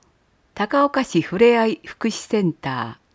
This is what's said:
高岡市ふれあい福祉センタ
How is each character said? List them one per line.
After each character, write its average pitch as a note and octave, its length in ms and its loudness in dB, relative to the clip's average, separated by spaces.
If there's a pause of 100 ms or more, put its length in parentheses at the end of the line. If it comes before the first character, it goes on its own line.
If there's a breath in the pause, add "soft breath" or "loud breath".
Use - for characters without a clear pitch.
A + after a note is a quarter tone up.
(540)
高 C#4 300 0
岡 C#4 200 -2
市 E3+ 160 -2
ふ F3 180 -4
れ A#3 200 6
あ A3+ 80 2
い - 180 -4
福 - 240 -6
祉 - 200 -8
セ G#3 140 0
ン E3 100 2
タ A#2+ 460 -8 (160)